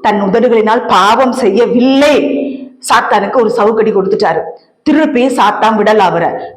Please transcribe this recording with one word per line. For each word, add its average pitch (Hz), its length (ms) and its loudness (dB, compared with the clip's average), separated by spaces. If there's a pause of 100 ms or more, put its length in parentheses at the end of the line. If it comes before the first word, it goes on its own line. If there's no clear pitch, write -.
தன் 202 200 -2
உதடுகளினால் 220 640 0
பாவம் 226 440 2
செய்யவில்லை, 247 840 2 (640)
சாத்தானுக்கு 202 600 -2
ஒரு 220 100 2
சவுக்கடி 220 420 0
கொடுத்துட்டாரு. 196 500 -2 (420)
திருப்பி 294 440 0
சாத்தான் 220 500 0
விடல 214 200 2
அவரை. 170 320 0 (280)